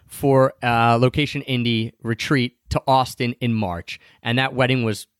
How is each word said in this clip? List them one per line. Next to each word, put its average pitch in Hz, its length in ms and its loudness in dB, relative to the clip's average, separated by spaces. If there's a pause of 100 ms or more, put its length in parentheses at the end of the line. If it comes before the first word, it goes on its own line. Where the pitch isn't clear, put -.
for 135 540 2
a 117 360 4
Location 139 500 0
Indie 120 460 -2 (100)
retreat 120 540 -2 (140)
to 123 140 -2
Austin 127 540 0
in 120 140 0
March. 92 440 -6 (260)
And 120 160 -2
that 135 140 -2
wedding 127 300 0
was 110 240 -4 (120)